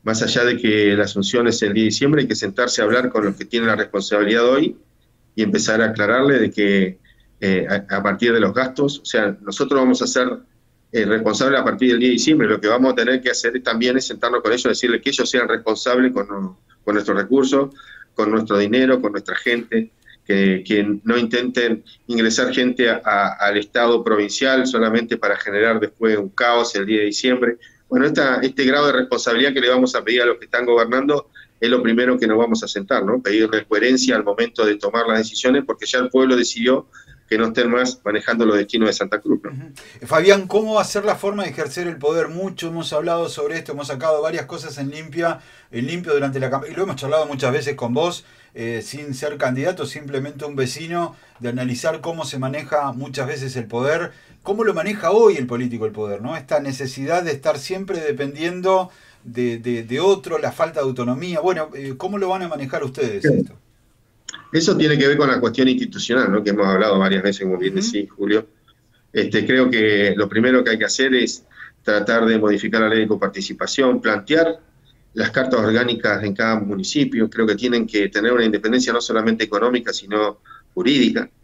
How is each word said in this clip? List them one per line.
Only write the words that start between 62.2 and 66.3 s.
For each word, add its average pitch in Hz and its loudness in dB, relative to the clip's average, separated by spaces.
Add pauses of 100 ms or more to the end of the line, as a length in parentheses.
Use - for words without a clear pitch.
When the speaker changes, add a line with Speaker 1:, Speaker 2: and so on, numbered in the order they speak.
Speaker 2:
van 185 -2
a 175 -8
manejar 147 -6
ustedes 127 -4
Speaker 1:
Sí. 151 4
Speaker 2:
esto? - -6 (920)
Speaker 1:
Eso 165 2
tiene 151 4
que 139 4
ver 147 4
con 147 2
la 127 0
cuestión 120 2
institucional, 120 0